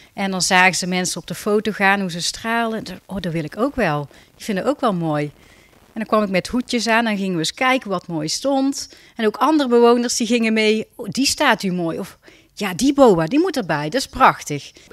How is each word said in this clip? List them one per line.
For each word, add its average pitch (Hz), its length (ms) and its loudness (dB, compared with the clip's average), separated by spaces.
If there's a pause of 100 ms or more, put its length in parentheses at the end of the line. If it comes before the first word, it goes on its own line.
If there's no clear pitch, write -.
(140)
En 196 180 -4
dan 185 100 -4
zagen 185 340 4
ze 185 120 -4
mensen 180 340 -4
op - 60 -16
de 175 80 -8
foto 214 360 0
gaan, 196 280 2
hoe 185 120 -4
ze 170 100 -8
straalden. 226 640 -4
En, 185 220 -14
"Oh, 185 140 -10
dat 175 140 -4
wil 165 100 -4
ik 151 140 -12
ook 247 180 -8
wel. 151 320 -2 (280)
Die - 100 -18
vinden 190 200 -4
ook 285 140 -2
wel 220 140 0
mooi." 160 300 -2
En - 760 -14
dan 214 60 -6
kwam 214 180 2
ik 196 60 -2
met 180 180 -2
hoedjes 240 400 -2
aan 233 180 2
en 208 120 0
gingen 190 160 -2
we 165 60 -2
eens 160 140 -4
kijken 262 360 0
wat 180 180 -6
mooi 156 200 -4
stond. 269 600 -2 (260)
En 226 100 -2
ook 214 120 0
andere 285 320 2
bewoners 240 460 4
die 220 120 -2
gingen 226 260 2
mee: 220 420 2
"Oh, 226 140 -12
die 262 160 -2
staat 262 380 2
u 190 80 -2
mooi." 170 280 -4
Of, - 180 -12 (360)
"Ja, 185 200 -6
die 269 200 2
boa, 214 320 6
die 262 140 0
moet 349 180 0
erbij. 156 320 -2
Dat 254 120 -2
is - 60 -8
prachtig." 151 640 0 (220)